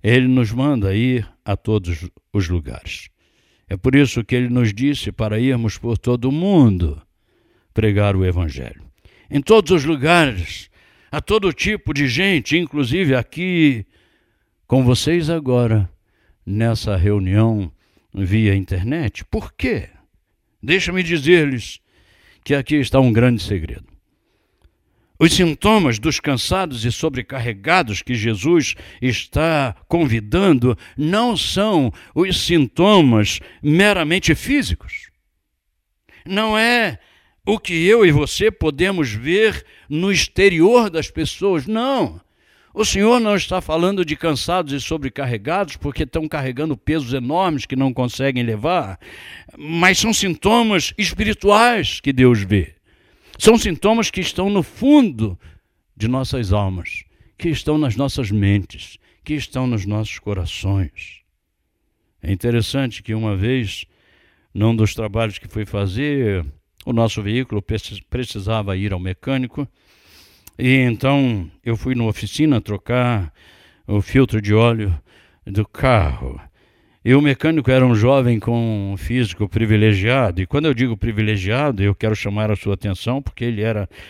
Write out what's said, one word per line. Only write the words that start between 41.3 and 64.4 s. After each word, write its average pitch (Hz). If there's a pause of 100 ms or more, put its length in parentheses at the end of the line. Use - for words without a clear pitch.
não. 220 (520)
O 214
Senhor 214
não 214
está 185
falando 175
de 151
cansados 160
e 139
sobrecarregados 139
porque 147
estão 156
carregando 139
pesos 147
enormes 147
que -
não 131
conseguem 123
levar, 113 (580)
mas 170
são 214
sintomas 202
espirituais 208
que 143
Deus 123
vê. 95 (600)
São 220
sintomas 214
que 190
estão 185
no 202
fundo 156 (600)
de 101
nossas 127
almas, 95 (320)
que -
estão 151
nas 131
nossas 127
mentes, 101 (260)
que 151
estão 131
nos 113
nossos 107
corações. 95 (1000)
É 85
interessante 117
que 110
uma 110
vez, 113 (680)